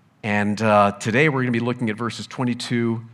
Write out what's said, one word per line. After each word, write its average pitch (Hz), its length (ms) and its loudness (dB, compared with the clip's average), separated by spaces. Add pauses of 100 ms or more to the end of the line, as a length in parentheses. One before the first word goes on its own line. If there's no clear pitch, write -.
(220)
and, 104 380 0
uh, 104 400 6
today 131 300 2
we're 135 100 -2
gonna 127 100 -2
be 117 100 0
looking 120 280 -2
at 107 80 -4
verses 113 300 -8
twenty-two 117 760 -4 (120)